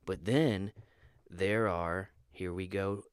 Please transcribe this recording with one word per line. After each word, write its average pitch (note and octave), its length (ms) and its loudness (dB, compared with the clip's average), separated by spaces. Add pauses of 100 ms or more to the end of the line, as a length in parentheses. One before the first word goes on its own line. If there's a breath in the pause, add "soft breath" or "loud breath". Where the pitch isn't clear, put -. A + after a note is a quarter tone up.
But F#2 180 -4
then A2 480 2 (580 soft breath)
there G2+ 380 2
are, F2 420 -2 (200)
here F2+ 220 -6
we F#2 160 -4
go, G2 340 -2 (100)